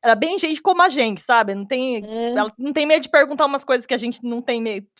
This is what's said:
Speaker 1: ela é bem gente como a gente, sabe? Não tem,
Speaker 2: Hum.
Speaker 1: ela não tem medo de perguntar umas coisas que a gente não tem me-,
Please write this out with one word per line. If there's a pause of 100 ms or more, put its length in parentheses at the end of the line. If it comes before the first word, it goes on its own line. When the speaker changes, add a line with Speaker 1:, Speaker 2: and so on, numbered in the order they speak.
Speaker 1:
ela
é
bem
gente
como
a
gente,
sabe?
Não
tem,
Speaker 2:
Hum.
Speaker 1:
ela
não
tem
medo
de
perguntar
umas
coisas
que
a
gente
não
tem
me-, (140)